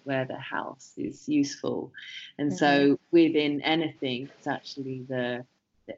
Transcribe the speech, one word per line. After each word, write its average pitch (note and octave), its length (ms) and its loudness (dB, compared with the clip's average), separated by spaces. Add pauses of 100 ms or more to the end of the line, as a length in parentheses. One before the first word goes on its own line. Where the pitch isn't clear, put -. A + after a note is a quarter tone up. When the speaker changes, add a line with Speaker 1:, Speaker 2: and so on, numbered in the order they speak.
Speaker 1:
where C3 220 -2
the - 120 -8
house - 600 -10
is - 300 -8
useful. - 640 -2 (460)
And D3 180 -2
so D3+ 120 2
Speaker 2:
Mm-hmm. C#3+ 260 6 (160)
Speaker 1:
within D3+ 520 4
anything, C#3+ 760 -2
it's - 100 -12
actually C3 600 -6
the, B2+ 380 -4 (420)
the A2+ 100 -10